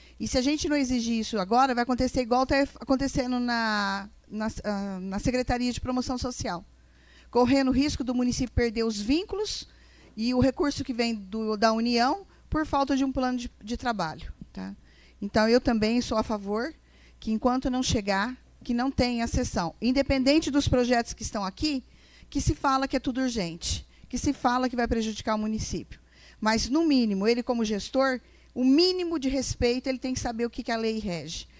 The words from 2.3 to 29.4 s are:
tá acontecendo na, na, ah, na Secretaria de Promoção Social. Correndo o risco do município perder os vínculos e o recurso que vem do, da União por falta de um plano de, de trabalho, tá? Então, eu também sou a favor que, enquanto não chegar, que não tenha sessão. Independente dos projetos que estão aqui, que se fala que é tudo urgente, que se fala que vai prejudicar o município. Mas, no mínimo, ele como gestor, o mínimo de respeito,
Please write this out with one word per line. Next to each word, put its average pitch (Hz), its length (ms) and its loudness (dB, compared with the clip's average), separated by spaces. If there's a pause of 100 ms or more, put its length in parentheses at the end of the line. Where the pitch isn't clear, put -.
tá 277 160 2 (180)
acontecendo 254 600 0
na, 214 680 -2 (220)
na, 214 180 -6 (160)
ah, 196 380 -4
na 190 160 -6
Secretaria 247 560 0
de - 80 -6
Promoção 254 340 -2
Social. 240 480 -6 (680)
Correndo 254 380 6
o 247 40 2
risco 277 300 2
do 247 100 -2
município 247 400 0
perder 226 300 2
os 226 160 0
vínculos 381 680 -2 (480)
e 233 160 -2
o 254 80 2
recurso 269 440 2
que 254 100 -6
vem 233 220 -2
do, 214 420 -4
da 220 160 4
União 240 540 0 (200)
por 311 160 0
falta 277 320 0
de 262 80 2
um 269 80 0
plano 254 280 0
de, 240 100 -10 (140)
de 214 140 -6
trabalho, 190 540 -4 (220)
tá? 190 220 -12 (440)
Então, 214 300 2
eu 240 100 6
também 233 420 2
sou 233 180 -2
a 214 40 0
favor 214 480 -4 (480)
que, - 120 -4
enquanto 247 360 0
não 254 140 0
chegar, 208 560 -2 (260)
que 240 120 -2
não 254 160 0
tenha 247 340 0
sessão. 233 560 -2
Independente 269 680 4
dos 277 160 2
projetos 247 460 2
que - 100 -12
estão 214 200 -4
aqui, 262 400 -2 (460)
que 285 100 -4
se 311 140 0
fala 269 340 2
que - 80 -4
é 254 40 4
tudo 254 220 -2
urgente, 208 680 -4 (200)
que 247 120 -4
se 294 120 0
fala 254 380 0
que 247 60 -6
vai 240 120 0
prejudicar 220 480 -2
o 214 40 -2
município. 214 600 -6 (400)
Mas, 220 300 0
no 320 160 2
mínimo, 220 420 4
ele 240 140 2
como 233 240 -2
gestor, 254 560 0 (320)
o 247 100 -2
mínimo 339 560 4
de 262 80 -2
respeito, 247 600 0